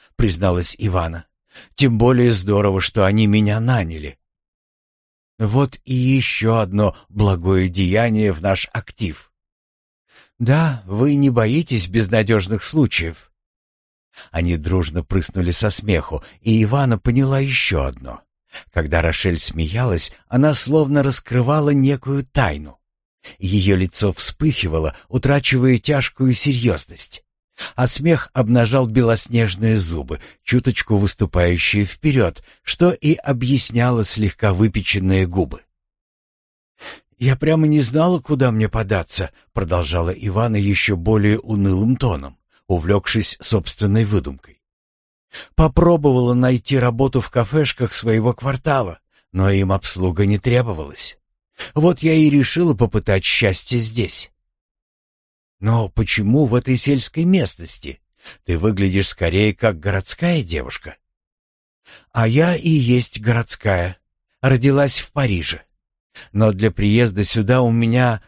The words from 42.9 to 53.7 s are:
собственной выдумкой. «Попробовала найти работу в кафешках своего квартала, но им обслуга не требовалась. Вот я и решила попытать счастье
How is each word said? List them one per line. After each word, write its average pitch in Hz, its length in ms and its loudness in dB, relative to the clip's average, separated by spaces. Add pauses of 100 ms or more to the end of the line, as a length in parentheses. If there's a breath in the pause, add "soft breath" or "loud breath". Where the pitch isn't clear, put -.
собственной 107 640 0
выдумкой. 90 560 -4 (920 loud breath)
«Попробовала 147 800 4
найти 127 440 0
работу 120 420 0
в - 100 -4
кафешках 127 640 -2
своего 113 420 0
квартала, 127 680 -4 (320)
но 95 180 2
им 98 220 2
обслуга 92 540 -2
не 104 120 2
требовалась. 107 800 -4 (560 loud breath)
Вот 156 260 2
я 160 120 2
и 156 160 6
решила 143 460 2
попытать 101 500 0
счастье - 560 -2